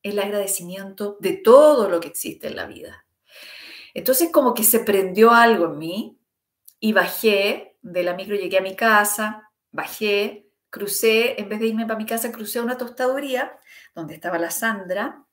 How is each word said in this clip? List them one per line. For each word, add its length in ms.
el 160
agradecimiento 1000
de 140
todo 560
lo 100
que 80
existe 400
en 80
la 120
vida. 400
Entonces 360
como 220
que 100
se 180
prendió 500
algo 340
en 140
mí 400
y 140
bajé 880
de 220
la 100
micro, 220
llegué 240
a 20
mi 140
casa, 760
bajé, 800
crucé, 720
en 80
vez 100
de 80
irme 200
pa' 80
mi 100
casa, 260
crucé 280
a 40
una 140
tostaduría 800
donde 180
estaba 240
la 140
Sandra 800